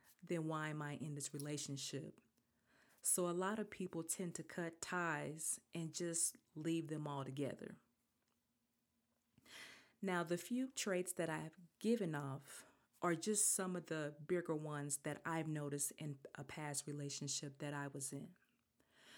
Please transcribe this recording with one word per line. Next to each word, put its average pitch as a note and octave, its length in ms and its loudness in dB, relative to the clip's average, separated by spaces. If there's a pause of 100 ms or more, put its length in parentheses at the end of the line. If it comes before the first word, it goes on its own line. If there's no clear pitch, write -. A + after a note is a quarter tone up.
(260)
then E3 200 2
why D#3 220 2
am D3+ 140 -2
I D3 180 -4
in D3+ 140 -4
this C#3+ 200 -6
relationship? C#3+ 800 -4 (880)
So F3+ 260 4
a F3 40 2
lot F#3 260 2
of G#3+ 120 -2
people F3 320 -4
tend E3 320 -2
to E3 80 -4
cut E3 380 -4
ties D#3 800 0 (160)
and D#3+ 180 -2
just E3+ 440 2 (180)
leave D#3+ 340 0
them D3+ 200 -2
all C#3 160 -2
together. C3+ 520 -2 (2250)
Now, F3+ 220 2
the E3+ 140 2
few B3 380 0
traits F3+ 400 2
that E3 140 2
I D#3 100 0
have D#3 180 -6 (240)
given G#3+ 340 4
off C#3 520 -4 (360)
are F3 140 6
just G#3 400 4
some F#3 180 2
of E3+ 120 -4
the D3+ 260 0 (160)
bigger E3+ 260 4
ones D3 480 0
that D3+ 240 -2
I've D#3+ 220 2
noticed C#3+ 500 0
in D3 180 -4 (200)
a C#3+ 80 -6
past D3 420 -4
relationship C#3+ 720 -4
that D3 160 -2
I C#3+ 180 -2
was C#3 200 -4
in. D3 160 -6 (880)